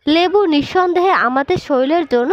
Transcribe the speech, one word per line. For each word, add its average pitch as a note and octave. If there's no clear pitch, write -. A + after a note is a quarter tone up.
লেবু E4+
নিঃসন্দেহে F4+
আমাদের C4+
শরীরের C#4+
জন্য B3